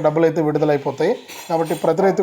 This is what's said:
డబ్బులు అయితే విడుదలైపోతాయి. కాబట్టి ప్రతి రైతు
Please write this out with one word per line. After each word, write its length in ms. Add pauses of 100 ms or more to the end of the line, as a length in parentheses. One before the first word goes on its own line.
డబ్బులు 220
అయితే 200
విడుదలైపోతాయి. 640 (380)
కాబట్టి 240 (100)
ప్రతి 220
రైతు 180